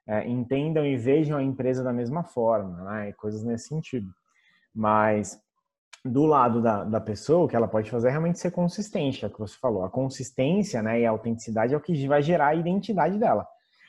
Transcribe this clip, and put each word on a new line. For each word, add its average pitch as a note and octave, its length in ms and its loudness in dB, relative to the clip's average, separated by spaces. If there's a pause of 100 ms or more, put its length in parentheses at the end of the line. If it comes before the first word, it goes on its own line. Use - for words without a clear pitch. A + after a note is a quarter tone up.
é, G#2+ 200 -2
entendam C#3 580 0
e C#3 100 0
vejam C#3+ 420 2
a C#3 60 -2
empresa B2+ 400 -2
da B2+ 80 -2
mesma B2 320 -2
forma, G#2 600 -2
né? G#2 260 -6
E G#2+ 40 -14
coisas G#2+ 300 -8
nesse A#2 260 -6
sentido. B2 440 -6 (580)
Mas G#2+ 680 2 (640)
do C3+ 220 2
lado B2 360 4
da, G#2+ 220 2
da G#2+ 180 -2
pessoa, C#3+ 440 2
o - 20 0
que A#2 80 -2
ela A#2 120 2
pode G#2+ 220 -2
fazer A#2+ 200 2
é - 20 -2
realmente E3 260 0
ser F3 140 -4
consistente, F3 720 -2
é - 20 -4
o F#2+ 40 -6
que - 80 -20
você G#2+ 180 -8
falou. G#2+ 260 0
A F#2+ 60 -4
consistência, C3+ 920 -2
né, A2+ 180 0
e A#2 40 4
a A#2 40 4
autenticidade A2+ 640 0
é D3+ 40 2
o D3 40 -2
que C#3+ 260 -2
vai D3 140 4
gerar D3+ 280 4
a D#3 60 2
identidade F3+ 600 0
dela. F3+ 300 0 (420)